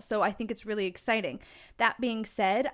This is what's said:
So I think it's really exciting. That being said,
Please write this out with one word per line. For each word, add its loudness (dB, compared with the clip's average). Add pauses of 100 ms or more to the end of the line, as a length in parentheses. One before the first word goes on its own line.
So 0
I 4
think -4
it's -8
really -2
exciting. -2 (380)
That 2
being -2
said, 2